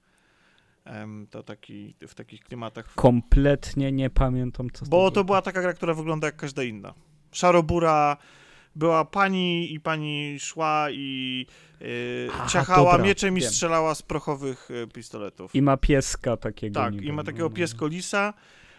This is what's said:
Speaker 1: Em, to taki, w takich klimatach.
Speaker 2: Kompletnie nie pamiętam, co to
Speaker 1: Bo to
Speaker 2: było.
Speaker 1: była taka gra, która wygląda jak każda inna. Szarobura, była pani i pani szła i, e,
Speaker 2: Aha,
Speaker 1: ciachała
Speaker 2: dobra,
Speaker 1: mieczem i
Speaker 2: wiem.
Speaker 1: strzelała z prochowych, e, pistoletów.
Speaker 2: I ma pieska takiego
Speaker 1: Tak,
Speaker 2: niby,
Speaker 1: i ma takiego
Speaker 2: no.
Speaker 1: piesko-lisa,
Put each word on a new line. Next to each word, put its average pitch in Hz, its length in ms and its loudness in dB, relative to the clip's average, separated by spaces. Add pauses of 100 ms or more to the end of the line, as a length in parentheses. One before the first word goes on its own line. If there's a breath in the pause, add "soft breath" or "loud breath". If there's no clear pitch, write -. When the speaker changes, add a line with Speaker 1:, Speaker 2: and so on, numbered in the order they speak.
(840 soft breath)
Speaker 1:
Em, 107 460 -14
to 113 120 -16
taki, 107 520 -18 (140)
w - 60 -20
takich 117 300 -20
klimatach. 117 500 -12
Speaker 2:
Kompletnie 139 1000 4
nie 135 180 -2
pamiętam, 127 600 0
co - 140 -12
to 147 60 -6
Speaker 1:
Bo 180 200 6
to - 40 -10
Speaker 2:
było. 202 100 4
Speaker 1:
była 190 180 2
taka 185 200 -4
gra, 180 100 0
która 170 220 -2
wygląda 156 320 -4
jak 151 100 -4
każda 139 260 -8
inna. 104 320 -8 (380)
Szarobura, 165 840 4 (600 loud breath)
była 160 280 2
pani 180 720 0
i 151 60 -10
pani 151 600 -6
szła 151 500 -2
i, 131 560 -6 (340 loud breath)
e, - 40 -16 (480)
Speaker 2:
Aha, 123 160 -6
Speaker 1:
ciachała 180 440 6
Speaker 2:
dobra, 175 140 4
Speaker 1:
mieczem 190 320 2
i - 20 2
Speaker 2:
wiem. 123 100 0
Speaker 1:
strzelała 160 440 2
z - 80 -10
prochowych, 139 640 -6 (160)
e, - 20 -12
pistoletów. 104 680 -14
Speaker 2:
I 135 80 4
ma 139 140 6
pieska 135 600 2
takiego 107 440 -8
Speaker 1:
Tak, 120 120 -2
Speaker 2:
niby, 101 120 -8
Speaker 1:
i 147 80 -6
ma 151 120 -6
takiego 165 240 -4
Speaker 2:
no. - 60 -6
Speaker 1:
piesko-lisa, 175 800 -4 (440 loud breath)